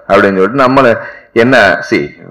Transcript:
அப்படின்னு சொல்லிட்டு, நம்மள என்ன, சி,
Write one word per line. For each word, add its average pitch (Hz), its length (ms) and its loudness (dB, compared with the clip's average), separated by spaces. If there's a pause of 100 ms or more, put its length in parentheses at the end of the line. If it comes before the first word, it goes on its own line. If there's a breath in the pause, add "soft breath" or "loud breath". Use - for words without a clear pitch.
அப்படின்னு 98 300 0
சொல்லிட்டு, 123 300 0
நம்மள 127 320 0 (340 loud breath)
என்ன, 113 460 2
சி, 73 360 -6 (160)